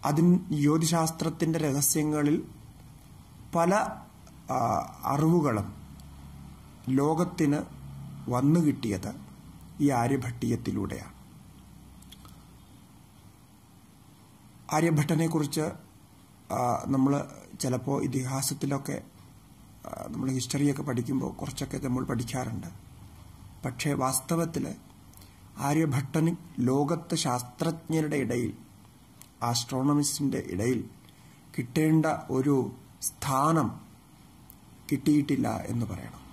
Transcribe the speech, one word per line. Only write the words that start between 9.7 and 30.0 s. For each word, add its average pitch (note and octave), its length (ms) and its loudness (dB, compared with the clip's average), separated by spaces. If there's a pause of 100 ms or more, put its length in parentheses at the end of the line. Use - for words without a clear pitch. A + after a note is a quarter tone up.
ഈ C#3+ 100 4
ആര്യഭട്ടീയത്തിലൂടെയാണ്. A#2+ 1200 -2 (3500)
ആര്യഭട്ടനെക്കുറിച്ച്, D#3 920 2 (840)
ആ, A#2 80 -2 (260)
നമ്മൾ C3+ 260 4 (460)
ചിലപ്പോൾ C3 460 -2
ഇതിഹാസത്തിലൊക്കെ, C3+ 960 -2 (840)
ആ, - 100 -14 (160)
നമ്മൾ - 240 -4
ഹിസ്റ്ററിയൊക്കെ C#3+ 520 0
പഠിക്കുമ്പോൾ B2+ 500 -2
കുറച്ചൊക്കെ C#3 460 -8
നമ്മൾ B2+ 260 -2
പഠിക്കാറുണ്ട്. B2 680 -4 (880)
പക്ഷേ B2+ 360 -4
വാസ്തവത്തിൽ E3 680 0 (960)
ആര്യഭട്ടന് D3+ 720 2 (280)
ലോകത്ത് C#3+ 560 0
ശാസ്ത്രജ്ഞരുടെ D#3 1000 -2
ഇടയിൽ, B2 360 0 (920)
ആസ്ട്രോണമിസ്റ്റിൻ്റെ C3+ 1040 2